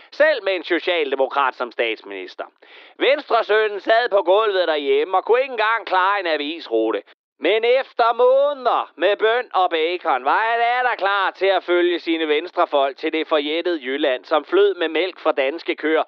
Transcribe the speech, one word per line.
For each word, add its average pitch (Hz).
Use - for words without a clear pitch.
selv 285
med 196
en 160
socialdemokrat 139
som 120
statsminister. 101
Venstresønnen 214
sad 226
på 196
gulvet 190
derhjemme 151
og 180
kunne 233
ikke 269
engang 220
klare 185
en 180
avisrute. 131
Men 202
efter 240
måneder 254
med 190
bøn 220
og 180
bacon 160
var 160
han 233
atter 240
klar 190
til 190
at 185
følge 175
sine 165
venstrefolk 151
til 156
det 156
forjættede 160
Jylland, 131
som 151
flød 196
med 170
mælk 160
fra 156
danske 147
køer 156